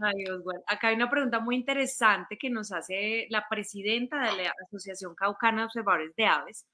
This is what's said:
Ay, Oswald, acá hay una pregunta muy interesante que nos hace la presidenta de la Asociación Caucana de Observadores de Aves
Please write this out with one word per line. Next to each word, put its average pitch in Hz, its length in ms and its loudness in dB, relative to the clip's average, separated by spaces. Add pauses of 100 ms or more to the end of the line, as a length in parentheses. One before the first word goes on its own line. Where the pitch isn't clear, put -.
Ay, 202 280 0
Oswald, 180 360 -6
acá 208 220 2
hay 226 80 4
una 240 140 2
pregunta 254 300 2
muy 240 160 0
interesante 247 840 2
que 262 120 -4
nos 208 220 -6
hace 202 580 -2
la 214 180 0
presidenta 220 720 -2
de 196 240 0
la 170 80 -2 (140)
Asociación 185 480 -10
Caucana 214 480 2
de - 40 0
Observadores 190 500 0
de 220 100 4
Aves 160 480 2